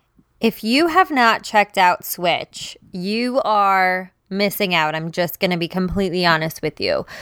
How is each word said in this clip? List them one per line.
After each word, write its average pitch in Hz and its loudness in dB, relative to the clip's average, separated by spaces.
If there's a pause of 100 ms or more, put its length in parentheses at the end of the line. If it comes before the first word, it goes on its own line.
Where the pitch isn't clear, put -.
(420)
If 226 0
you 269 2
have 359 2
not 247 2
checked 202 0
out 180 4
Switch, - -4 (140)
you 226 -2
are 190 2 (180)
missing 196 -2
out. 156 0
I'm 160 -6
just 170 -4
gonna 180 0
be 165 -2
completely 185 -2
honest 160 0
with 156 -6
you. 87 0 (160)